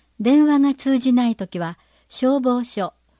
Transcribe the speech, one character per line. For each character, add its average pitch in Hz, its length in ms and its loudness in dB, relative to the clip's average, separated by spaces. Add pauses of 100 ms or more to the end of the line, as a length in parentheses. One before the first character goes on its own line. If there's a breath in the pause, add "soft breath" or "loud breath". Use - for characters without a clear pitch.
(200)
電 285 260 4
話 285 140 2
が 277 140 2
通 269 240 -2
じ 254 140 0
な 247 140 2
い 233 80 0
と 190 140 -10
き 180 100 -10
は、 170 200 -8 (300)
消 262 300 -2
防 247 240 -2
署、 202 300 -8 (260)